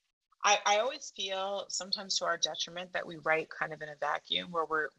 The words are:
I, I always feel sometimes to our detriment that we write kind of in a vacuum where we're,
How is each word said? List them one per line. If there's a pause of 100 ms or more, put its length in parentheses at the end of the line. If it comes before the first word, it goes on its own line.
(440)
I,
I
always
feel
sometimes
to
our
detriment
that
we
write
kind
of
in
a
vacuum
where
we're,